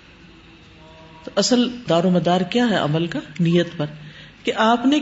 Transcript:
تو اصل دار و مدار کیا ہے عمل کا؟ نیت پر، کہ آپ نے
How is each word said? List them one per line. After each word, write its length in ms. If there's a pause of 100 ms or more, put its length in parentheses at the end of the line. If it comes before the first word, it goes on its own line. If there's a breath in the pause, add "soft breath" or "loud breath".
(1200)
تو 120
اصل 320 (220)
دار 140
و 60
مدار 320
کیا 280
ہے 60
عمل 320
کا؟ 120 (200)
نیت 280 (100)
پر، 80 (580 loud breath)
کہ 120
آپ 300
نے 160